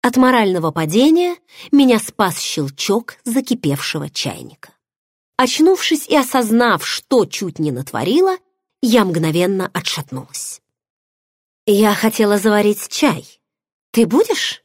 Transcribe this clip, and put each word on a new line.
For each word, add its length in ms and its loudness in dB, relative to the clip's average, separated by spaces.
От 160 0
морального 540 2
падения 640 2
меня 260 4
спас 420 -4
щелчок 840 -4
закипевшего 840 -4
чайника. 640 -12
Очнувшись 720 2
и 80 2
осознав, 720 0
что 380 0
чуть 340 -8
не 140 -2
натворила, 640 0
я 220 4
мгновенно 680 -2
отшатнулась. 920 -10
"Я 280 4
хотела 440 2
заварить 500 0
чай. 520 -2
Ты 160 2
будешь?" 580 -2